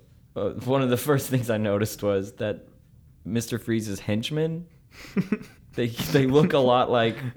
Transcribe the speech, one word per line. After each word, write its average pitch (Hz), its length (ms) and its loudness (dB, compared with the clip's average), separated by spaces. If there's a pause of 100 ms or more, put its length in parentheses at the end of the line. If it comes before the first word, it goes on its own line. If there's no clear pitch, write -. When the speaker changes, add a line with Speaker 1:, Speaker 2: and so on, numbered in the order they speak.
(360)
Speaker 1:
uh, 98 160 -2
one 127 300 -2
of 127 80 0
the 123 80 2
first 139 320 0
things 120 200 0
I 107 80 2
noticed 104 440 -2
was 101 320 -2
that - 320 -6 (580)
Mister 117 360 -4
Freeze's 107 400 -2
henchmen, 156 680 -2 (540)
Speaker 2:
<laughs> - 560 -6
Speaker 1:
they, 120 120 0
they 135 380 2
look 151 280 4
a 147 40 4
lot 123 320 4
like, 113 280 2 (200)